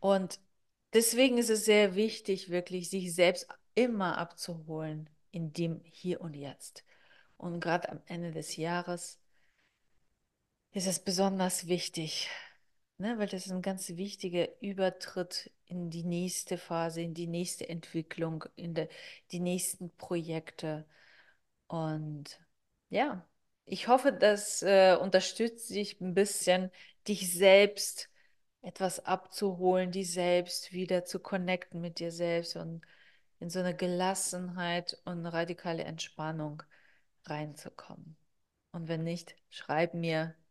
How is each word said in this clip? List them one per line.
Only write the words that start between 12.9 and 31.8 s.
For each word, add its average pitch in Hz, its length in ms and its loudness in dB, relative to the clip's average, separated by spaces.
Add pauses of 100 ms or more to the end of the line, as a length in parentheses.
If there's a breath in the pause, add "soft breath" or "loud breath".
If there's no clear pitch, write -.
ne? 220 180 -4
Weil 208 100 -2
das 185 200 -8
ist 185 40 -8
ein 185 120 -4
ganz 190 260 -4
wichtiger 180 580 -2 (140)
Übertritt 185 920 -2 (140)
in 175 240 -6
die 165 140 -8
nächste 175 560 -2
Phase, 165 420 -2
in 170 140 -4
die 170 100 -6
nächste 170 420 -4
Entwicklung, 165 800 -6 (100)
in 170 200 -8
der, 160 120 -2 (440 loud breath)
die 175 80 -4
nächsten 180 580 -2
Projekte. 160 880 -6 (800 soft breath)
Und 156 720 -6 (500)
ja, 233 360 0 (400)
ich - 220 -6
hoffe, 262 260 6
das, 202 480 4
äh, 190 400 10
unterstützt 196 720 0
dich 202 300 -4
ein 180 120 -4
bisschen, 185 560 2 (380 loud breath)
dich 185 260 -2
selbst 196 800 6 (500 soft breath)
etwas 180 420 -4
abzuholen, 185 880 0
dich 180 220 -4
selbst 180 580 2
wieder 180 320 0
zu 180 160 -6
connecten 180 600 -4